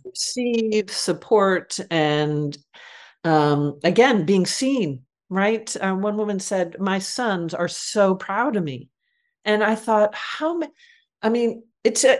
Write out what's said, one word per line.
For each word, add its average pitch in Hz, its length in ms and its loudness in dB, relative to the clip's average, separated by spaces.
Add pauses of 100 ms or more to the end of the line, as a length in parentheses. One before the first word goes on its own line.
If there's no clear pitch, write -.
receive 220 840 -2
support 190 880 0 (120)
and, 151 640 0 (680)
um, 147 600 2
again, 214 400 4
being 185 220 4
seen, 208 580 -2 (240)
right? 214 480 -2
Uh, 190 180 -2
one 208 220 -2
woman 208 240 -2
said, 185 400 -4
"My 196 180 0
sons 190 560 -4
are 175 140 -2
so 196 460 0
proud 220 420 -4
of 185 80 -2
me." 131 240 -10 (560)
And 214 200 2
I 214 100 2
thought, 214 400 0
"How - 420 -6
ma-" 311 120 -4 (520)
I 220 80 -2
mean, 233 360 -2 (180)
it's, - 220 0
uh, 262 160 6